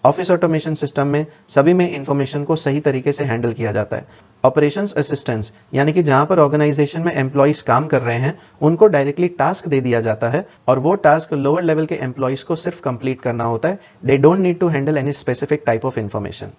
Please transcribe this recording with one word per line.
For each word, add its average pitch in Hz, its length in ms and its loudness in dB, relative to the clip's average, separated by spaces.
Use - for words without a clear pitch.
ऑफिस 175 260 0
ऑटोमेशन 160 440 0
सिस्टम 143 320 -4
में, 147 200 0
सभी 151 260 4
में 180 160 2
information 139 540 -4
को 160 120 0
सही 147 240 -2
तरीके 139 320 0
से 143 120 -4
handle 120 280 -2
किया 113 200 -4
जाता 107 240 -4
है। - 120 -10
Operations 147 500 2
असिस्टेंस 131 580 -4
यानी 143 180 2
कि 180 100 2
जहां 143 240 4
पर 180 120 2
organization 147 640 2
में 170 120 -2
employees 139 480 2
काम 131 260 0
कर 135 160 0
रहे 117 160 -2
हैं 143 200 -2
उनको 165 240 4
directly 147 420 2
task 175 400 -2
दे 139 120 2
दिया 120 200 0
जाता 113 280 -2
है 165 180 -2
और 131 100 4
वो 160 160 2
task 160 380 2
lower 147 300 0
level 156 240 0
के 170 80 -4
एम्प्लॉइज 131 480 -4
को 165 140 -4
सिर्फ 175 240 -8
complete 131 400 -4
करना 117 240 -4
होता 117 240 -2
है। 196 100 -4
They 139 180 2
don't 185 180 6
need 180 200 0
to 165 120 0
handle 139 300 -2
any 143 200 -6
specific 135 340 -2
type 113 160 -2
of 131 140 -4
information। 101 480 -8